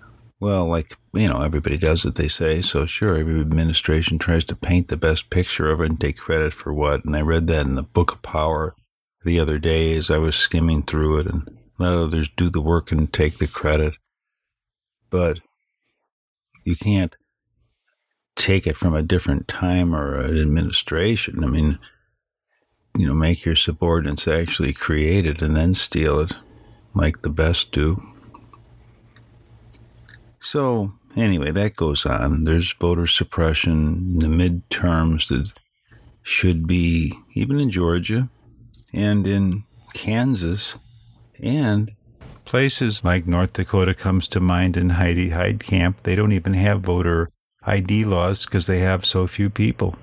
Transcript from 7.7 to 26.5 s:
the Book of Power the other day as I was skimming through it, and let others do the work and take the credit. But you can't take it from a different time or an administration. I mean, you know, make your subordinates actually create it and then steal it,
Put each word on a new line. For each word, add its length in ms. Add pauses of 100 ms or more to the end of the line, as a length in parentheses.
the 80
Book 300
of 80
Power 560 (480)
the 160
other 180
day 380
as 120
I 100
was 180
skimming 460
through 360
it, 80
and 320 (180)
let 160
others 420
do 140
the 120
work 300
and 200
take 260
the 100
credit. 480 (1120)
But 300 (1300)
you 100
can't 400 (1200)
take 320
it 80
from 180
a 80
different 460
time 480
or 200
an 220
administration. 1040
I 60
mean, 320 (1200)
you 100
know, 60
make 320
your 100
subordinates 720
actually 460
create 520
it 160
and 140
then 180
steal 460
it, 140 (600)